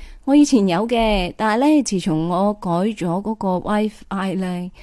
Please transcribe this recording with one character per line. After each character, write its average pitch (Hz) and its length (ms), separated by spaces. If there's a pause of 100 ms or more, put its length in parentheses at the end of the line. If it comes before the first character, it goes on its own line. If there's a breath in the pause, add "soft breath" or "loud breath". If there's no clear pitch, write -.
(240 soft breath)
我 269 100
以 294 120
前 226 200
有 190 220
嘅， 220 480
但 220 240
係 - 20 (140)
呢， 285 80
自 196 160
從 165 300
我 196 240
改 208 180
咗 196 240 (260)
嗰 214 140
個 185 240
WiFi 202 760
呢， 180 360 (120)